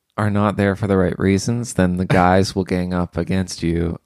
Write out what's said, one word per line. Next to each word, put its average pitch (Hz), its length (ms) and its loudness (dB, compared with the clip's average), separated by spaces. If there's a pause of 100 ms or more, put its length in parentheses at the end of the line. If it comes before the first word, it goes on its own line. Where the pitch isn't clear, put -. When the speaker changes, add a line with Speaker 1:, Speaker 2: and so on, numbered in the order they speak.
(180)
Speaker 1:
are 107 120 0
not 101 280 0
there 101 180 2
for 107 120 -4
the 95 100 4
right 90 200 0
reasons, 113 560 0
then 90 240 2
the 92 80 -2
Speaker 2:
<laughs> 92 180 2
Speaker 1:
guys 92 320 2
will 95 100 -2
gang 90 280 -2
up 90 240 -4
against 92 460 -4
you 85 420 -2